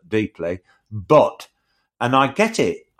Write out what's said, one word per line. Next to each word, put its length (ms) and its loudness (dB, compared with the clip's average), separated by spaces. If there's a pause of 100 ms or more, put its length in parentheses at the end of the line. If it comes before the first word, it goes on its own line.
deeply, 540 -4 (320)
but, 560 2 (520)
and 140 0
I 140 4
get 320 -2
it, 260 -4 (140)